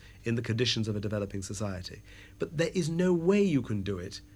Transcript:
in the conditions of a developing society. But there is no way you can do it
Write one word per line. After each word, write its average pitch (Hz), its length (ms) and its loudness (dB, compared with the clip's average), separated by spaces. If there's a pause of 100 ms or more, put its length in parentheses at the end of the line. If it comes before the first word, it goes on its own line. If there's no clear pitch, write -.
(240)
in 117 120 0
the 117 60 -2
conditions 113 460 0
of 107 80 0
a 104 60 -4
developing 101 400 -4
society. 98 600 -8 (380)
But - 180 -6
there 165 160 2
is 160 160 0
no 180 240 4
way 180 280 4
you 160 200 4
can 104 220 -2
do 98 140 -2
it 87 240 -10 (140)